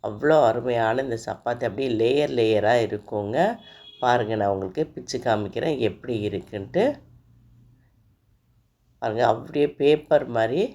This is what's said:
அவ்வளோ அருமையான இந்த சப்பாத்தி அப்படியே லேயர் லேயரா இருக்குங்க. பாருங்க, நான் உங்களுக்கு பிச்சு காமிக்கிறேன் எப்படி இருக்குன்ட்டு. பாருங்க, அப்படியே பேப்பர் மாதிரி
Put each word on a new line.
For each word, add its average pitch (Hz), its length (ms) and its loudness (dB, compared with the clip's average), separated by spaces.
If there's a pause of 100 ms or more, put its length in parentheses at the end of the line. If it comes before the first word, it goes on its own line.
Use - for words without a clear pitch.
அவ்வளோ 143 300 4 (100)
அருமையான 120 580 0
இந்த 117 200 -4
சப்பாத்தி 120 420 -4
அப்படியே 131 220 -4 (100)
லேயர் 139 380 2
லேயரா 110 360 4 (120)
இருக்குங்க. 104 600 -2 (560)
பாருங்க, 120 380 2
நான் 101 160 2
உங்களுக்கு 95 300 -4 (100)
பிச்சு - 320 -8
காமிக்கிறேன் 110 500 -2 (100)
எப்படி 117 280 -6 (140)
இருக்குன்ட்டு. 101 540 -4 (2250)
பாருங்க, 117 340 -2
அப்படியே 143 360 -2 (120)
பேப்பர் 147 480 2 (100)
மாதிரி 120 240 0 (120)